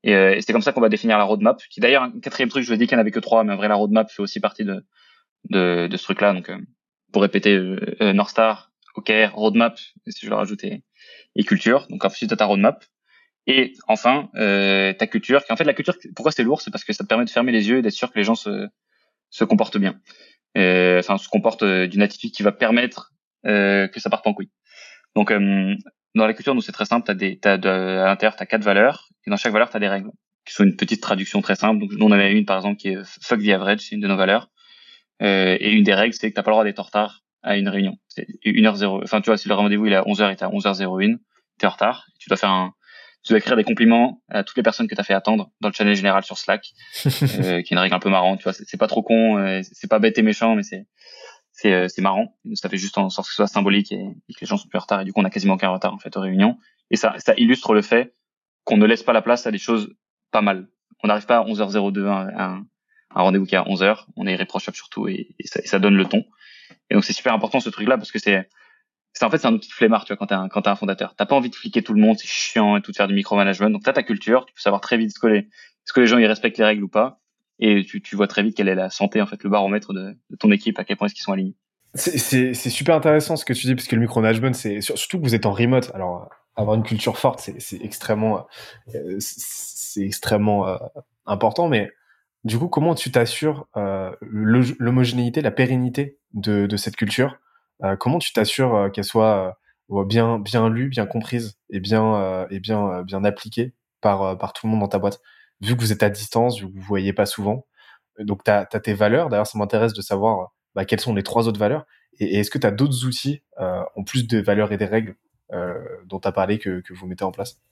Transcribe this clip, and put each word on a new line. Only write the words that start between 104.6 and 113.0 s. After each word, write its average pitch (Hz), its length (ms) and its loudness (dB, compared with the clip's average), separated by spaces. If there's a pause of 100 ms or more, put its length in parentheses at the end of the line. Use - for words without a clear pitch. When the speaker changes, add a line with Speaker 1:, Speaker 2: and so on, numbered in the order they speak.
Speaker 2:
le 110 40 0
monde 110 100 0
dans 98 60 -2
ta 98 120 -2
boîte ? 101 200 -4 (420)
vu 113 140 0
que 117 60 -4
vous 107 100 0
êtes 101 120 0
à 104 60 4
distance, 113 500 -2
vu 98 80 -12
que 92 40 -14
vous 95 80 -16
vous 95 60 -16
voyez 98 280 -2
pas 101 120 0
souvent, 107 400 -6 (540)
euh, 107 40 -12
donc 104 200 -6
t'as, 104 220 2
t'as 110 140 -8
tes 107 140 -4
valeurs. 113 360 2
D'ailleurs, 107 180 0
ça - 100 -10
m'intéresse 107 360 0
de 104 80 -12
savoir, 98 520 -2 (220)
bah, 98 100 -4
quelles 107 140 -2
sont 117 140 -4
les 98 100 -2
trois 117 240 0
autres 104 120 -4
valeurs. 127 260 0 (340)
Et, - 60 -2
et 196 140 0
est-ce 208 120 -4
que - 60 -8
t'as 107 140 0
d'autres 127 340 -2